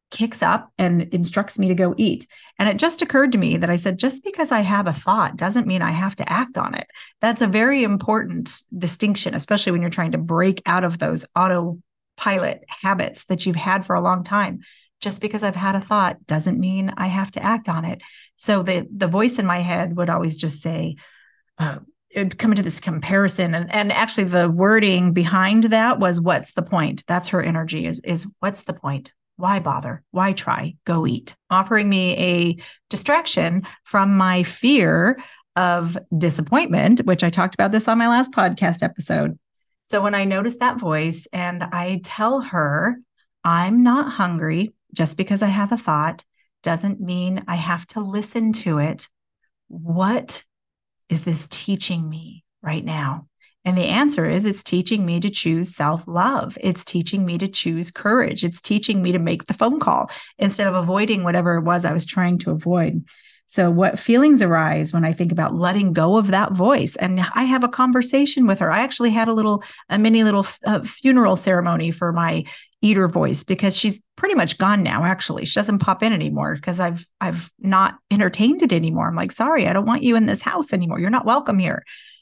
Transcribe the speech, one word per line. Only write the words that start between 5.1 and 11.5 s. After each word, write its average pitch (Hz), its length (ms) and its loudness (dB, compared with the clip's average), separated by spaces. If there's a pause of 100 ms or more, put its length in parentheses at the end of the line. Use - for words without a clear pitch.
doesn't 208 320 -2
mean 185 140 0
I 165 100 0
have 190 240 -2
to - 160 -6
act 247 260 -2
on - 160 -4
it." - 140 -10 (320)
That's 226 220 0
a 233 40 4
very 240 380 2
important 202 800 -2 (140)
distinction, 185 580 -2
especially 190 360 -2
when 175 120 0
you're 170 80 -2
trying 165 220 -4
to 160 60 -2
break 170 480 0
out 180 160 2
of 170 160 -2
those 156 280 -4 (100)
autopilot 180 1300 -4 (180)